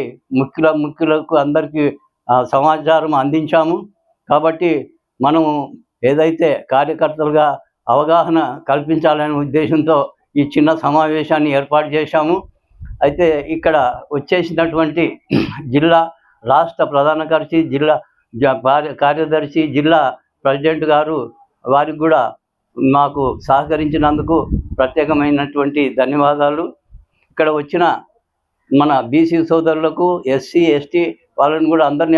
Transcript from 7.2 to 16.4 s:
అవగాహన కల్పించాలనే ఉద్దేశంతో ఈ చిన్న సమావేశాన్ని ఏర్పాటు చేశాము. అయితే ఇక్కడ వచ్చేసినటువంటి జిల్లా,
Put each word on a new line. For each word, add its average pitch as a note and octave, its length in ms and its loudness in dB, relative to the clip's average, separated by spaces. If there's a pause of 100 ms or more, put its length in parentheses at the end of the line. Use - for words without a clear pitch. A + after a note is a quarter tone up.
అవగాహన D#3+ 460 2 (300)
కల్పించాలనే D3+ 760 0
ఉద్దేశంతో D3+ 540 0 (420)
ఈ C#3+ 40 2 (100)
చిన్న D3+ 160 2 (140)
సమావేశాన్ని D3+ 640 0 (100)
ఏర్పాటు D3+ 360 0
చేశాము. D#3 400 0 (680)
అయితే D#3 220 2 (280)
ఇక్కడ D#3+ 200 0 (400)
వచ్చేసినటువంటి D#3+ 920 -2 (680)
జిల్లా, E3 280 4 (420)